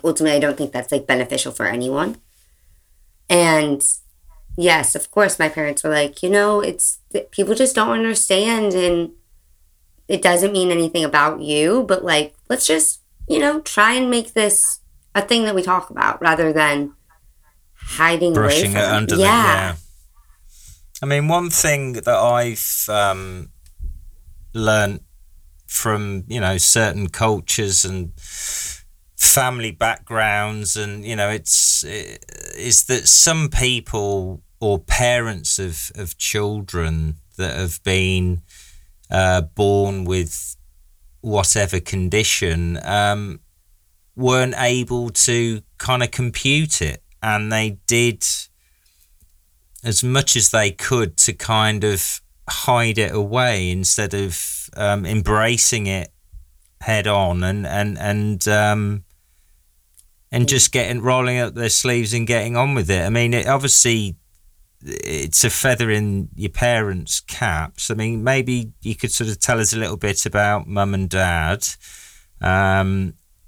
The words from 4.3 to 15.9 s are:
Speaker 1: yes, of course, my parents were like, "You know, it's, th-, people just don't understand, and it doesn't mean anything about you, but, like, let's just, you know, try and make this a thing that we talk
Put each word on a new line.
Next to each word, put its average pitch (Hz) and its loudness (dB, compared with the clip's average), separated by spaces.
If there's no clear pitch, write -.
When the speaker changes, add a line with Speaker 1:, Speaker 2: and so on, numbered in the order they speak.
Speaker 1:
yes, 170 2
of - -6
course, 202 2
my 156 2
parents 147 -4
were 156 -2
like, 147 0
"You 180 0
know, 208 4
it's, - -2
th-, - -6
people 196 0
just 262 2
don't 226 2
understand, 214 0
and 175 0
it 190 -2
doesn't 180 4
mean 185 2
anything 165 0
about 151 2
you, 151 2
but, 185 2
like, 151 0
let's 254 0
just, 311 0
you 302 2
know, 294 0
try 220 2
and 254 0
make 233 -2
this - 2
a 202 2
thing 233 2
that 214 0
we 180 2
talk 180 0